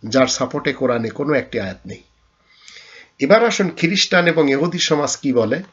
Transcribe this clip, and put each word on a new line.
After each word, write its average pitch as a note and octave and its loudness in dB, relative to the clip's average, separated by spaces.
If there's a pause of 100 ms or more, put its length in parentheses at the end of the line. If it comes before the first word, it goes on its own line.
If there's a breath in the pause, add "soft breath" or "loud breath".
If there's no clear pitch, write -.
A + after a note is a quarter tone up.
যার B2+ 2
সাপোর্টে C#3 -4
কোরআনে A#2+ -2
কোনো C#3+ -4
একটি A#2+ -2
আয়াত F#2+ -8
নেই। - -16 (1160 loud breath)
এবার G3+ 4
আসুন G3+ 0
খ্রিস্টান F3 2
এবং D#3+ 2
ইহুদি D#3+ 0
সমাজ D3 0
কি C#3 -2
বলে। A#2+ 0 (100)